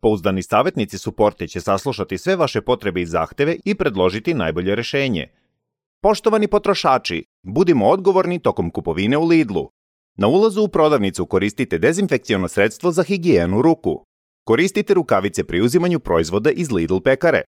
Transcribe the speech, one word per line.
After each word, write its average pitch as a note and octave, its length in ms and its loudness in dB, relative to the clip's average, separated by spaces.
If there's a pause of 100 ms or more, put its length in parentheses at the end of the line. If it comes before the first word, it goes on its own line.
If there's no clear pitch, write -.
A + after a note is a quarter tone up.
Pouzdani F#2+ 420 0
savjetnici A2 560 -2
Suporte G#2 500 -2
će - 120 -10
saslušati G#2+ 580 -4
sve F#3 180 -2
vaše D3 240 0
potrebe G2 420 -2
i E2+ 40 -4
zahteve F2 580 -2
i G3+ 100 0
predložiti G#2+ 600 -2
najbolje F2+ 400 -2
rešenje. A#2 520 -4 (760)
Poštovani G#3+ 460 2
potrošači, E3 760 0 (180)
budimo A#2+ 460 2
odgovorni F#3 500 2
tokom F#2+ 320 -2
kupovine F#2+ 460 -2
u D#3 80 0
Lidlu. C#3+ 460 0 (460)
Na G2+ 100 0
ulazu G3+ 360 2
u G#3 60 0
prodavnicu C#3 580 2
koristite G2 520 -2
dezinfekciono B2 680 0
sredstvo A2 440 0
za E3+ 100 0
higijenu B2+ 600 0
ruku. D#3 420 0 (420)
Koristite F#3 480 0
rukavice G2+ 500 0
pri E2+ 160 -2
uzimanju E3 400 0
proizvoda F2 500 0
iz D#3 200 -4
Lidl F2+ 280 -2
pekare. C3+ 520 0